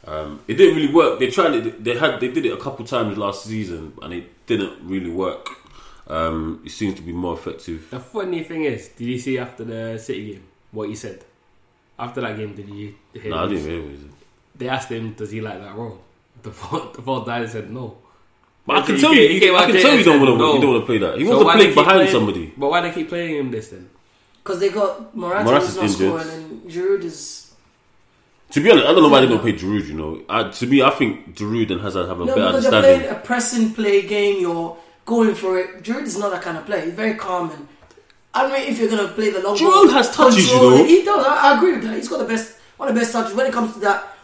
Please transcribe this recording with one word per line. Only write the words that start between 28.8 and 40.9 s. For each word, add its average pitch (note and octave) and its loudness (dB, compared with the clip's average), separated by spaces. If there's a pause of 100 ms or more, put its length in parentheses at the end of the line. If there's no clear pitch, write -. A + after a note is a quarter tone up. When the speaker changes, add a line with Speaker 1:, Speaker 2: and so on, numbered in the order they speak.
Speaker 1:
I D3+ 4
don't F3 8
know D3 8
why C#3 6
they C3 4
don't A#2 0
Speaker 3:
Yeah. A2 0
Speaker 1:
pay G2 -4
Giroud, F#2+ -6
you D2+ -12
know. D#2 -10
I, A2 -2
to - -8
me, C3+ 4
I C3+ 4
think G2 -4
Giroud G#2+ -4
and F2 -4
Hazard F#2 -6
have F2+ -8
a E2+ -4
Speaker 3:
No, - -2
Speaker 1:
better F#2 2
Speaker 3:
because - 0
you're C4+ 4
Speaker 1:
understanding. - 6
Speaker 3:
playing G#3+ -6
a - -14
pressing A#3 -2
play G3+ 0
game, G3+ -2
you're E3+ -4 (280)
going A3+ 2
for F#3 -2
it. F#3 -10
Giroud B3+ -8
is G3 -8
not G3+ -4
that F3+ -8
kind E3 -10
of D3+ -14
player. F3+ -6
He's E3+ -8
very A3 -4
calm F3+ -6
and, - -18 (640)
I C4+ 0
mean, C#4 -4
if A3+ -4
you're A3 0
gonna G3+ -2
play G#3+ -2
the F#3 -6
long G3+ -2
Speaker 1:
Giroud F4+ 4
Speaker 3:
ball, G4 8
Speaker 1:
has B3+ 2
touches, A3+ 6
you B2+ 2
Speaker 3:
control B2+ 8
Speaker 1:
know. C#3 8
Speaker 3:
it. - 6
He F4 8